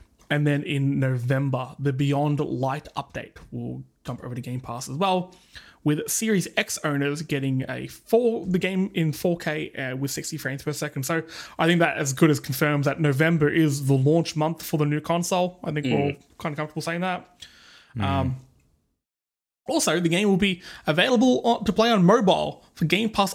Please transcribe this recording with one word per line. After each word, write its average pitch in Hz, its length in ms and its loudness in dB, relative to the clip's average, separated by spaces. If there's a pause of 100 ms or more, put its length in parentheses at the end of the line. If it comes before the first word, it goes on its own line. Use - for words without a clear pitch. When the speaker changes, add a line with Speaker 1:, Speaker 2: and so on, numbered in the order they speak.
(280)
Speaker 1:
And 147 160 0
then 147 200 0
in 139 340 0
November, 131 800 -2
the 139 140 -2
Beyond 143 480 0
Light 135 560 -4
update - 400 -12 (160)
will 127 320 -10 (200)
jump 123 200 -10
over 123 100 -10
to 120 60 -10
Game 123 200 -8
Pass 120 280 -10
as 135 80 -8
well, 185 400 -2 (480)
with 151 260 2
Series 220 460 2
X - 260 -4
owners 143 400 -2
getting 135 460 -2
a 127 180 -8
four, 233 580 0
the 185 140 0
game 190 360 0
in 160 180 0
four 170 240 -2
K, 151 360 -6
uh, 131 240 -6
with 135 140 -4
sixty - 260 -8
frames 135 280 -8
per 151 80 -4
second. 139 320 -6
So 165 180 -2 (380)
I 160 80 4
think 175 100 4
that 165 180 2
as 143 160 -2
good 156 180 6
as 143 100 2
confirms 143 460 0
that 139 140 -2
November 151 480 4
is 143 380 2
the 139 80 4
launch 151 400 4
month 160 300 -2
for 165 140 -2
the 151 60 2
new 147 160 0
console. 175 600 -2
I 165 80 -6
think 147 160 -2
we're 127 60 2
all 143 180 2
Speaker 2:
Mm. 139 80 -8 (220)
Speaker 1:
kinda 151 160 -6
comfortable 151 260 -6
saying 175 200 -4
that. - 440 -6 (500)
Speaker 3:
Mm. 107 60 -2
Speaker 1:
Um, 135 340 0 (1300)
also, 202 300 2
the 175 100 2
game 196 200 2
will 196 80 4
be 190 260 0 (240)
available 247 580 4
on, 233 200 0
to 208 80 0
play 226 180 4
on 196 140 4
mobile 175 600 4 (100)
for - 100 -2
Game 208 260 2
Pass 196 240 0